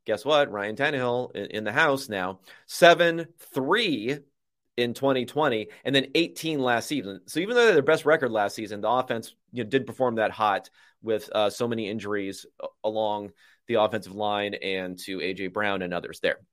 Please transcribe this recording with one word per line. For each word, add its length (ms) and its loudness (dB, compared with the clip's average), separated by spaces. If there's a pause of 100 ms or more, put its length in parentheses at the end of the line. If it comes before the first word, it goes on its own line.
Guess 200 -2
what? 260 4
Ryan 240 -4
Tannehill 600 -2
in, 100 -6
in 180 -6
the 80 -4
house 380 2
now. 300 -4 (260)
Seven, 640 6 (260)
three 640 0 (580)
in 160 0
twenty 320 0
twenty, 440 0 (140)
and 120 0
then 180 2
eighteen 460 -2
last 280 2
season. 380 -6
So 140 -6
even 160 -2
though 180 6
their 80 6
best 240 2
record 260 4
last 240 0
season, 260 -8
the 80 0
offense, 440 -2 (180)
you 120 -6
know, 60 -10
did 180 0
perform 280 -2
that 160 2
hot 380 0 (320)
with, 320 -2
uh, 160 2
so 180 -4
many 220 -4
injuries 560 -6 (160)
a-, 60 -8 (160)
along 480 -4 (360)
the 80 0
offensive 380 0
line 420 -2
and 440 -6
to 220 -8
A 120 -4
J 140 -8
Brown 340 -2
and 120 -4
others 260 -8
there. 200 0 (140)